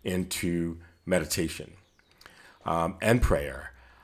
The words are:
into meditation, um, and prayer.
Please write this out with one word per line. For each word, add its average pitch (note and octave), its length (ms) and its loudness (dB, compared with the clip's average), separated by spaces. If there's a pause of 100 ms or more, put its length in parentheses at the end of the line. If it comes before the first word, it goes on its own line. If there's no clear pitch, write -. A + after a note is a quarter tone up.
into F2 760 -2 (260)
meditation, E2 680 -2 (880)
um, E2 380 0
and A#2 180 6
prayer. C#2+ 520 0 (320)